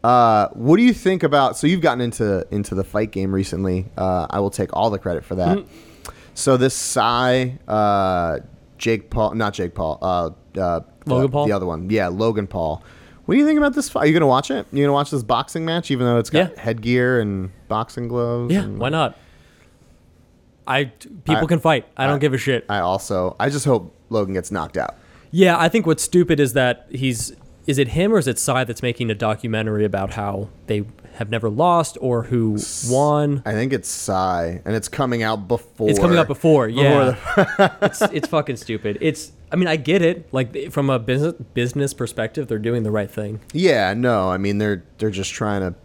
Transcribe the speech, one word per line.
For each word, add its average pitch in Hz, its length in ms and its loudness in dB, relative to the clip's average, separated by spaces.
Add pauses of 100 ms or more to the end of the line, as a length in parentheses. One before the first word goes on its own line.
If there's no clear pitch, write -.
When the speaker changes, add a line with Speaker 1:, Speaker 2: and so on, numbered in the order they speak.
Speaker 1:
Uh, 117 480 6
what 135 240 4
do 233 60 6
you 247 100 6
think 185 300 0
about, 139 340 2
so 147 100 0
you've 175 140 2
gotten 131 180 2
into, 110 520 -2
into 98 220 -4
the 95 120 -2
fight 107 260 -4
game 95 240 -2
recently. 95 520 -2 (100)
Uh, 90 320 -2
I 92 100 -4
will 101 120 0
take 95 220 -4
all 107 160 0
the 101 100 -4
credit 85 260 -6
for 90 100 -8
that. 90 220 2
Speaker 2:
Mm-hmm. - 540 -16 (220)
Speaker 1:
So 135 220 2
this 127 180 2
Psy, 127 760 0 (180)
uh, 95 720 0 (380)
Jake 113 320 -4
Paul, 110 260 -2
not 107 180 0
Jake 90 220 -6
Paul, 80 260 -4
uh, 87 280 -2 (280)
uh, 87 220 -2 (280)
Speaker 2:
Logan 131 180 2
Speaker 1:
the, 139 40 0
Speaker 2:
Paul? 143 160 0
Speaker 1:
the 110 60 0
other 95 140 -2
one. 87 240 -6
Yeah, 104 180 0
Logan 104 400 -2
Paul. 80 340 -4 (440)
What 196 100 0
do 269 40 6
you 294 60 4
think 311 140 2
about 285 160 2
this 285 120 -2
fight? - 140 -4
Are 151 60 2
you 156 60 4
gonna 160 140 4
watch 131 240 2
it? 247 220 -4
You 143 100 2
gonna 143 100 2
watch 143 180 0
this 135 120 -2
boxing 127 400 -2
match, 165 280 -4
even 123 140 0
though 120 120 4
it's 113 140 0
got 170 240 2
Speaker 2:
Yeah. - 60 -18
Speaker 1:
headgear 120 600 2
and 95 300 -4 (180)
boxing 117 380 -4
gloves? 120 440 -2
Speaker 2:
Yeah, 190 120 2
Speaker 1:
and 101 160 -8
Speaker 2:
why 120 100 -2
not? 147 260 -2 (1500)
I, 135 180 0
people - 580 -4
Speaker 1:
I, - 20 0
Speaker 2:
can 160 140 2
fight. 151 260 2 (120)
I 131 100 0
don't 143 80 2
Speaker 1:
I, 139 40 -2
Speaker 2:
give 139 140 2
a 131 40 -2
shit. 123 320 -2
Speaker 1:
I 104 100 0
also, 92 600 -2
I 127 100 0
just 143 160 -4
hope 107 300 2 (140)
Logan 101 240 -2
gets 92 180 -4
knocked 104 260 -4
out. - 180 -4 (360)
Speaker 2:
Yeah, 175 260 4
I 165 120 2
think 202 160 0
what's 160 180 2
stupid 165 360 2
is 131 140 2
that 127 380 2
he's, 127 420 -4 (340)
is 139 100 0
it 135 120 2
him 185 240 2
or 214 40 4
is 135 100 2
it 120 100 -2
Psy 127 260 0
that's 117 200 -6
making 120 280 -2
a 104 40 0
documentary 107 680 -2
about 98 280 -2
how 101 360 -6 (180)
they 104 160 -2 (320)
have 104 140 -8
never 113 200 -2
lost 165 520 0
or 120 220 0
who 113 320 0
Speaker 1:
S-, - 340 -6
Speaker 2:
won? 147 560 2
Speaker 1:
I 107 80 -4
think 127 200 -2
it's 110 160 -4
Psy, 90 760 -2
and 107 100 -2
it's 110 120 -4
coming 123 360 -2
out 110 240 -2
before - 420 -2
Speaker 2:
It's 202 100 2
coming 175 180 4
out 165 100 4
before, 143 400 4
Speaker 1:
before 120 160 0
Speaker 2:
yeah. 139 280 4
Speaker 1:
the - 680 2
<laughs> - 60 -4
Speaker 2:
It's, - 180 0
it's 160 260 0
fucking 147 300 -2
stupid. 117 440 -6
It's, - 300 -2 (200)
I 151 60 -4
mean, 180 100 2
I 160 80 2
get 156 260 0
it. 170 320 0
Like, 131 380 -4
from 139 180 0
a 127 100 2
business, 139 340 0 (200)
business 131 400 -2
perspective, 117 540 -6
they're 110 120 -2
doing 117 240 -2
the 107 80 -2
right 104 200 -2
thing. 107 280 -8 (120)
Speaker 1:
Yeah, 127 420 2
no, 113 360 2
I 92 80 0
mean, 101 220 0
they're, 101 240 -2 (140)
they're 110 140 -2
just 95 220 -4
trying 104 280 -2
to 90 240 -4